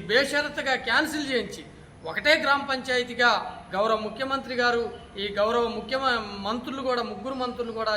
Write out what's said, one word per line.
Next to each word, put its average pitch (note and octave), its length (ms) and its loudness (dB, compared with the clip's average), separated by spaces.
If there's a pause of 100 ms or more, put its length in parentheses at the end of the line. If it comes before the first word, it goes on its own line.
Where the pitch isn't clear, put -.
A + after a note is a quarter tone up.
(100)
బేషరతుగా C#4 640 2 (140)
క్యాన్సిల్ D4 420 2
చేయించి G#3 320 -2 (460)
ఒకటే C#4+ 240 4 (100)
గ్రామ C#4+ 280 4
పంచాయతీగా B3 600 2 (440)
గౌరవ G#3+ 300 4
ముఖ్యమంత్రి B3+ 560 -4
గారు, A#3+ 220 4 (400)
ఈ - 20 -2 (140)
గౌరవ A#3 260 4 (120)
ముఖ్యమ-, B3 440 0 (260)
మంత్రులు B3+ 420 -4
కూడా, A#3+ 220 2
ముగ్గురు G#3 320 -6
మంత్రులు A#3+ 360 -4
కూడా, A3 180 0